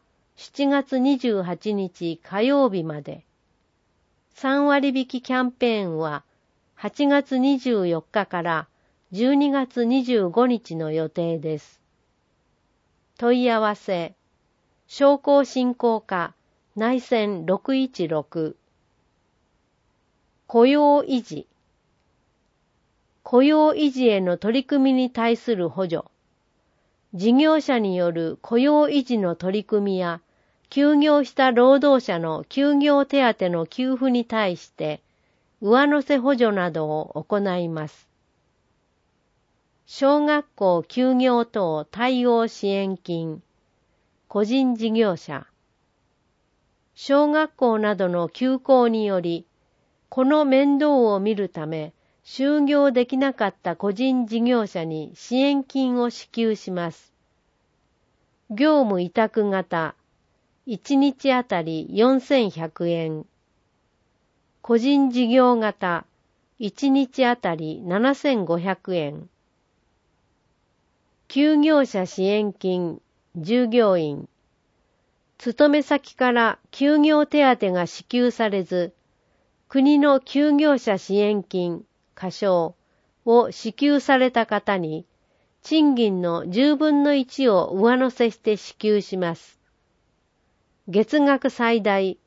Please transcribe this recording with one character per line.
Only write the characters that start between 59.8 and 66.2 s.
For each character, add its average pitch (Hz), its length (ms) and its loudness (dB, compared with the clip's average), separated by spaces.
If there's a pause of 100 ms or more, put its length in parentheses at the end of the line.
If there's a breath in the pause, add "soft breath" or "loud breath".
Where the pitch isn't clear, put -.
一 262 300 -4
日 277 360 0
あ 247 120 0
た 196 160 -4
り 160 300 -6
四 247 300 2
千 254 300 0
百 165 380 -6
円。 160 380 -4 (1400)
個 233 160 0
人 269 320 2
事 240 180 0
業 247 280 4
型。 190 500 -4 (520)